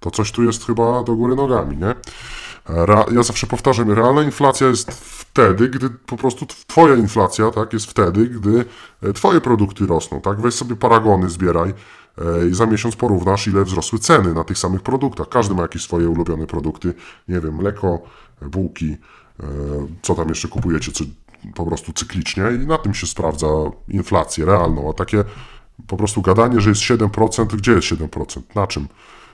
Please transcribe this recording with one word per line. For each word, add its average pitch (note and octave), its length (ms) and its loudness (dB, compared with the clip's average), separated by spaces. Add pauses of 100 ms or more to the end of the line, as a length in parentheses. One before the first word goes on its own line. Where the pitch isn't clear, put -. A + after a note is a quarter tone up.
To - 100 -6
coś - 220 -2
tu A#2+ 120 0
jest A2+ 220 -2
chyba A#2 360 0
do A#2 120 -2
góry B2 220 0
nogami, A2 400 -2
nie? G2 180 -2 (720)
Rea-, G#2 480 4
ja A#2+ 80 4
zawsze - 240 -4
powtarzam, A#2+ 440 0
realna B2 320 4
inflacja C#3 440 2
jest A#2+ 240 0
wtedy, - 760 0
gdy B2+ 220 -4
po - 260 -12
prostu C3 300 -2
tw-, - 200 -18
twoja D#3+ 280 8
inflacja, A2 560 2
tak, A2 220 -4
jest G#2+ 140 -4
wtedy, G#2 420 2
gdy, A#2 360 2 (380)
e, G2+ 100 -2
twoje F3 280 2
produkty G2+ 460 0
rosną, D#2 340 -2
tak? G2+ 200 -2
Weź A#2+ 140 0
sobie A#2+ 220 -6
paragony, A2 540 4
zbieraj, F2 440 0 (440)
e, E2+ 300 0
i F2+ 60 0
za A2 120 2
miesiąc G#2+ 300 -2
porównasz, G2 500 0
ile G2 180 2
wzrosły F#2+ 340 -4
ceny G2 360 2
na E2 100 -2
tych - 140 -6
samych F#2 240 -2
produktach. C3 460 -2
Każdy G2+ 260 0
ma F2+ 80 0
jakieś E2 200 -6
swoje E2+ 260 0
ulubione E2 380 -2
produkty, E2 480 -6 (340)
nie F2+ 120 -2
wiem, D#2 140 -6
mleko, F#2 480 -4 (400)
bułki, D#2 540 -6 (440)
e, D2 60 -12 (560)
co F2+ 120 0
tam D#2+ 140 -4
jeszcze D#2+ 200 -6
kupujecie, - 440 -2
co D#2 120 -6 (500)
po E2+ 120 -6
prostu E2+ 260 -8
cyklicznie - 520 -4 (180)
i C#3 40 -2
na D#3 120 0
tym G2+ 160 -2
się - 120 -6
sprawdza D#2 400 -4 (420)
inflację E2+ 560 -2
realną, E2 460 2
a - 20 -4
takie G2+ 320 0 (600)
po F#2+ 100 -6
prostu G#2 260 -2
gadanie, A2+ 380 4
że G2+ 80 4
jest G2+ 140 2
siedem A2 280 2
procent, G#2+ 460 0
gdzie A2+ 160 2
jest F2+ 140 4
siedem D#2 220 -4
procent? - 460 -10
Na G2+ 120 0
czym? C#2+ 220 -6 (460)